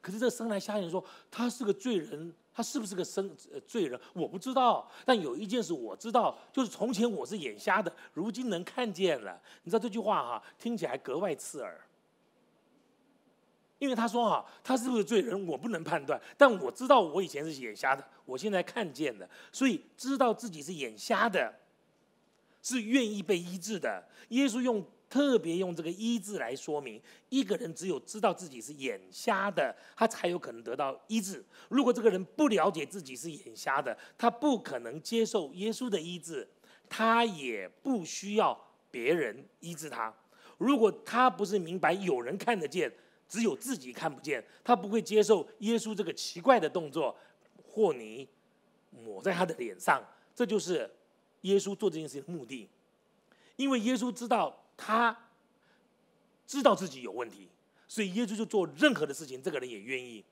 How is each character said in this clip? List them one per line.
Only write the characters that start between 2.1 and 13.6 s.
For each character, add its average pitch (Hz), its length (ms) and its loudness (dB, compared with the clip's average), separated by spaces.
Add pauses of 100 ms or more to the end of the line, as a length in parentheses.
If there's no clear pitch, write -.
他 240 100 -6
是 285 160 -4
不 220 60 -4
是 196 100 -10
个 180 80 -2
生-， 196 320 -4 (160)
呃， 143 100 -12
罪 - 260 -2
人？ 123 120 -6 (140)
我 - 160 -4
不 175 100 -8
知 262 140 -8
道。 233 340 4 (160)
但 247 160 6
有 143 160 -2
一 196 120 -6
件 226 160 0
事 170 100 -2
我 113 240 -6
知 226 160 -10
道， 196 260 4 (140)
就 262 100 2
是 220 60 0
从 226 240 -2
前 226 180 2
我 165 140 -4
是 208 140 -6
眼 113 200 -6
瞎 196 220 2
的， 190 100 -2 (220)
如 202 180 -4
今 240 200 -4
能 175 140 -2
看 233 280 -4
见 165 300 2
了。” 92 180 -10 (240)
你 170 60 -8
知 175 40 -2
道 214 80 4
这 240 60 -2
句 202 100 -4
话 196 240 2
哈， 120 220 -4 (140)
听 233 180 -4
起 170 80 -4
来 127 140 -4
格 131 180 -6
外 170 200 -2
刺 - 260 -12
耳。 85 180 -12 (2000)